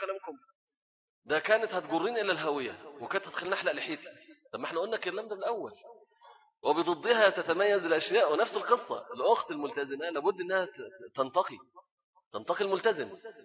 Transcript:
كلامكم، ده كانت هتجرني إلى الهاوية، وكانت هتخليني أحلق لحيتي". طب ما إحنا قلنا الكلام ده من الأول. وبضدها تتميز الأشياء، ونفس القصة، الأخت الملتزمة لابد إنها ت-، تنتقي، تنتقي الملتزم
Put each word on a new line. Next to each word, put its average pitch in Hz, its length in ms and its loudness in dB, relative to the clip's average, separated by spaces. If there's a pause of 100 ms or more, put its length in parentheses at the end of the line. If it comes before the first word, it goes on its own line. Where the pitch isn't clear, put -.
كلامكم، 196 320 -6 (920)
ده 151 140 0
كانت 214 360 2
هتجرني 180 460 0
إلى 196 120 2
الهاوية، 143 520 -4 (160)
وكانت 180 280 -4
هتخليني 175 260 -6
أحلق 180 180 0
لحيتي". 147 360 -6 (440)
طب 113 80 -6
ما 139 60 -6
إحنا 165 140 -4
قلنا 220 160 -2
الكلام 208 320 -6
ده 208 60 -8
من 190 80 -10
الأول. 175 300 -4 (880)
وبضدها 170 680 4
تتميز 185 540 2
الأشياء، 165 480 4
ونفس 180 220 2
القصة، - 600 0
الأخت 151 360 4
الملتزمة 143 600 -4
لابد 165 300 0
إنها 185 240 0
ت-، - 520 -14
تنتقي، 135 400 0 (760)
تنتقي 170 320 -2
الملتزم 175 540 0 (260)